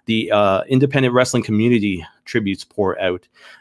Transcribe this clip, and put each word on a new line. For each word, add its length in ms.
the, 240
uh, 380
independent 440
wrestling 300
community 640
tributes 400
pour 360
out. 280